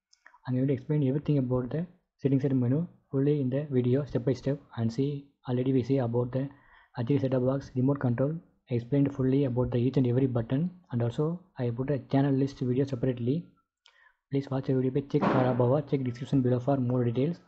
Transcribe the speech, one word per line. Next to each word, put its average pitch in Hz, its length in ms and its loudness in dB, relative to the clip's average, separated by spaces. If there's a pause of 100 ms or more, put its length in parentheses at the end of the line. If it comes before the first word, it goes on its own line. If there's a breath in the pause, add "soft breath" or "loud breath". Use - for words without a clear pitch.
(460 soft breath)
I'm 127 100 -2
going 131 120 0
to 143 60 2
explain 139 340 0
everything 147 300 0
about 123 320 0
the 156 160 -4 (320)
settings 135 260 2
and 135 160 2
menu 135 260 2 (260)
fully 143 280 2
in 127 100 0
the 139 220 -2
video 123 320 2
step 123 220 -4
by 135 80 2
step 139 260 -2 (160)
and 113 160 0
see 139 360 -4 (200)
already 127 240 0
we 131 120 2
see 135 160 0
about 123 340 -2
the 135 160 -2 (500 loud breath)
H 117 60 -4
D 143 120 2
set-top 127 280 0
box 135 320 -2
remote 139 240 0
control. 131 320 0 (360)
I 123 40 -4
explained 139 420 0
fully 135 300 2
about 123 260 -2
the 123 60 0
each 127 180 0
and 131 120 4
every 127 200 2
button 127 420 -2 (220)
and 120 100 -2
also 151 380 -2 (180)
I 120 120 -4
put 131 200 -4
a 139 100 -2
channel 139 340 0
list 135 260 -2
video 127 240 0
separately. 127 600 -2 (880 soft breath)
Please 139 200 -2
watch 131 140 -4
the 135 80 0
video 131 180 2
page, 139 220 -4
check 147 80 2
for 135 240 2
above, 123 440 2
check 135 140 0
description 127 380 0
below 123 180 2
for 139 160 0
more 123 300 0
details 127 320 0 (100)